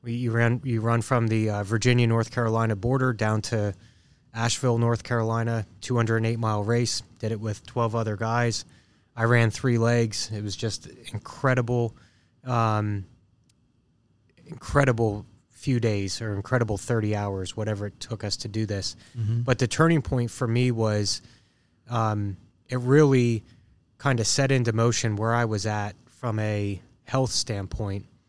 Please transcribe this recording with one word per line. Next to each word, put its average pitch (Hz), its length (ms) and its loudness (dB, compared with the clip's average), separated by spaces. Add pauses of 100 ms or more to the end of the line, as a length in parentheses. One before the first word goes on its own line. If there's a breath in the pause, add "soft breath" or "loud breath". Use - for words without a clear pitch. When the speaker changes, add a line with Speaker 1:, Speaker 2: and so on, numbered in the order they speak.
Speaker 1:
We, 120 120 -8
you 120 180 -2
ran, 117 320 2
you 117 160 -2
run 117 220 2
from 117 260 0
the, 110 220 2
uh, 104 140 -2
Virginia, 120 420 2
North 113 240 2
Carolina 113 460 0
border 127 360 0
down 107 300 0
to 104 320 -2 (580 soft breath)
Asheville, 117 460 0
North 117 260 0
Carolina, 113 640 -2 (160)
two 127 140 -4
hundred 113 200 2
and 113 100 2
eight 117 120 0
mile 107 260 0
race. 117 380 0 (160)
Did 107 120 -4
it 110 100 -6
with 107 260 -8
twelve 117 280 -2
other 110 220 -2
guys. 117 480 -2 (500 soft breath)
I 117 100 -2
ran 117 260 6
three 123 260 0
legs. 117 560 0
It 107 100 -6
was 104 140 -6
just - 300 -6 (260)
incredible, 120 840 -2 (500 soft breath)
um, 107 600 0 (1400)
incredible 113 800 0 (240)
few 123 300 -2
days 101 420 -2
or 107 120 -4
incredible 107 440 -2
thirty 107 380 -2
hours, 98 400 -4
whatever 104 300 -4
it - 140 -12
took - 240 -10
us 101 140 -4
to 98 100 -10
do 107 180 -2
this. 98 300 -6 (220 loud breath)
Speaker 2:
Mm-hmm. 113 240 0
Speaker 1:
But 123 160 2
the 127 80 2
turning 160 360 4
point 120 280 -2
for - 160 -4
me 120 240 2
was, 107 500 0 (680 soft breath)
um, 107 460 0 (320)
it 127 100 -4
really 127 640 4 (580 soft breath)
kinda 123 240 2
set 135 280 2
into 120 200 2
motion 113 440 2
where 113 180 0
I 120 120 2
was 107 200 -2
at 104 300 -4 (100)
from 110 320 -6
a 104 420 -2 (240)
health 131 280 0
standpoint. 101 720 -4 (220)